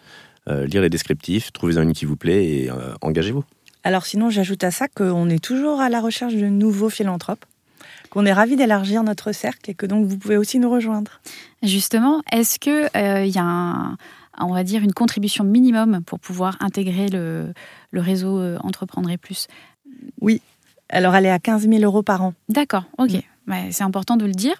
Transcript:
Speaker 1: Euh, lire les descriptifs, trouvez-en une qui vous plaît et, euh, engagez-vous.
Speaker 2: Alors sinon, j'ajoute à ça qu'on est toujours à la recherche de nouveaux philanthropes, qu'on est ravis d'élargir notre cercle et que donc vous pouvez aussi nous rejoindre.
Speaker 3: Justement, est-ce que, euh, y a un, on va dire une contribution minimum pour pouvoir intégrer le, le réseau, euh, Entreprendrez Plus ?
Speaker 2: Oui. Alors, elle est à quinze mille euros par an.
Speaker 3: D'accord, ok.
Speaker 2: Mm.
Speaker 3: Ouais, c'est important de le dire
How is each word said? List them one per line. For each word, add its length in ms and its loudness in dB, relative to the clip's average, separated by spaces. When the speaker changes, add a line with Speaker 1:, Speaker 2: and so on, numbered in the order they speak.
Speaker 1:
Euh, 160 -4
lire 160 0
les 80 4
descriptifs, 640 -4
trouvez-en 300 0
une 100 2
qui 100 -8
vous 140 -2
plaît 280 2
et, 240 -2
euh, 300 -8
engagez-vous. 460 -2
Speaker 2:
Alors 200 0
sinon, 240 0
j'ajoute 360 0
à 60 0
ça 180 -4
qu'on 400 0
est 120 2
toujours 380 -2
à 80 2
la 140 0
recherche 320 -4
de 140 0
nouveaux 420 2
philanthropes, 560 -6
qu'on 160 0
est 80 4
ravis 240 4
d'élargir 460 2
notre 280 -2
cercle 400 -8
et 20 -10
que 120 -8
donc 200 2
vous 120 -2
pouvez 180 -2
aussi 240 2
nous 100 4
rejoindre. 520 -2
Speaker 3:
Justement, 680 2
est-ce 300 0
que, 380 0
euh, 280 2
y 120 0
a 40 2
un, 540 -2
on 160 -2
va 120 0
dire 180 0
une 80 4
contribution 540 0
minimum 580 4
pour 160 -10
pouvoir 400 -4
intégrer 480 -2
le, 460 -4
le 100 -2
réseau, 360 0
euh, 260 -2
Entreprendrez 540 -4
Plus ? 300 -10
Speaker 2:
Oui. 220 2
Alors, 260 4
elle 100 6
est 60 4
à 80 2
quinze 280 0
mille 180 6
euros 180 2
par 180 0
an. 120 -2
Speaker 3:
D'accord, 340 0
ok. 160 2
Speaker 2:
Mm. 80 -2
Speaker 3:
Ouais, 240 -6
c'est 140 -2
important 320 0
de 80 2
le 80 0
dire 260 -2